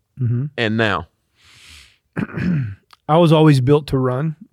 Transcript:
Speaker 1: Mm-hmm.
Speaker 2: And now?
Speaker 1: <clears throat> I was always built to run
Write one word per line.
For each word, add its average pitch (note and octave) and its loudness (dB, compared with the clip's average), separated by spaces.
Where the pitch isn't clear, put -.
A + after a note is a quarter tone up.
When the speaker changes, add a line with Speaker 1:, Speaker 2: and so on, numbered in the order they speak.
Speaker 1:
Mm-hmm. A#2+ -4
Speaker 2:
And A2 -2
now? G2 -2
Speaker 1:
<clears throat> - -8
I D#3 2
was E3 4
always D#3 6
built C#3+ 2
to C#3 -2
run C3 -4